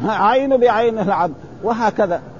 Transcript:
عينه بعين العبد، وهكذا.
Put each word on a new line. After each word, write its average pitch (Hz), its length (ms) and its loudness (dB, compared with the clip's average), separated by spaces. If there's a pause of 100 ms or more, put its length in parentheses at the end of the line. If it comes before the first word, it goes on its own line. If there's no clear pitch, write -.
عينه 226 500 2
بعين 233 440 2
العبد، 196 340 0 (300)
وهكذا. 214 580 0 (180)